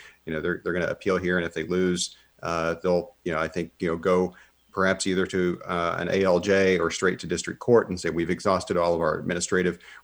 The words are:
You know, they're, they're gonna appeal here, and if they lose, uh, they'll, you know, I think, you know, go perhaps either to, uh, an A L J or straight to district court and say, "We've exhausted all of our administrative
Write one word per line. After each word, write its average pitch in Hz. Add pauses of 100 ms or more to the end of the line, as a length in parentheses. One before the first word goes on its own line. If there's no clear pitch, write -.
(260)
You 80
know, 78
they're, 87
they're 85
gonna 87
appeal 92
here, 90
and 87
if 82
they 80
lose, 90 (280)
uh, 85
they'll, 87
you 87
know, 78
I 80
think, 82
you 92
know, 82
go 90 (360)
perhaps 95
either 92
to, 90
uh, 85
an 87
A 95
L 90
J 95
or 82
straight 92
to -
district 82
court 117
and 92
say, 85
"We've 82
exhausted 90
all 87
of 82
our 80
administrative 90 (240)